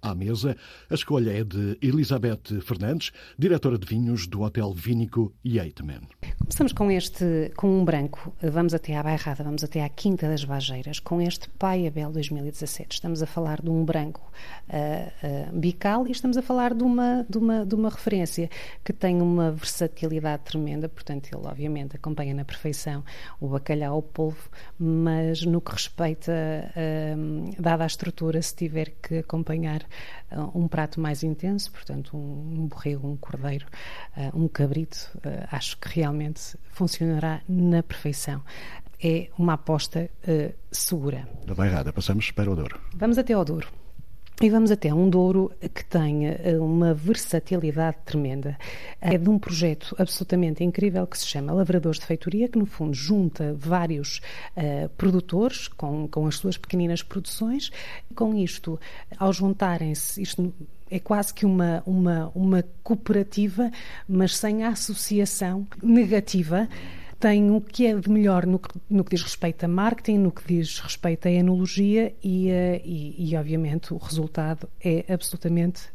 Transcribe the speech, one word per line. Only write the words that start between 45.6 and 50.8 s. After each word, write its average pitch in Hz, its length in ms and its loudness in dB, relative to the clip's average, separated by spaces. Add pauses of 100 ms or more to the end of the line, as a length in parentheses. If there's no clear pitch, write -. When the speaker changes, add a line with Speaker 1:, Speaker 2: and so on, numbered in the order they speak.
Speaker 2:
que - 240 -8
tem, 151 440 2
eh, 165 300 2
uma 165 360 6
versatilidade 160 1120 0
tremenda. 139 500 -2 (420)
É 175 200 4
de 170 100 4
um 208 100 6
projeto 165 600 0
absolutamente 175 640 2
incrível 185 420 2